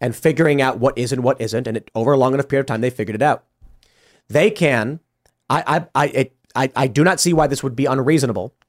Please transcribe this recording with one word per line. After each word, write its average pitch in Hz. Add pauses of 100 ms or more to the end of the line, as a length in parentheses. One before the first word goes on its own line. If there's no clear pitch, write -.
and 123
figuring 151
out 131
what 135
is 120
and 127
what 127
isn't. 110
And 110
it, -
over 113
a 139
long 131
enough 139
period 139
of 135
time, 113
they 123
figured 110
it 107
out. 139 (840)
They 175
can, 139 (500)
I, 143
I, 147
I, 147
it, 131 (200)
I, 131
I 135
do 143
not 180
see 175
why 156
this 135
would 127
be 135
unreasonable. 131 (160)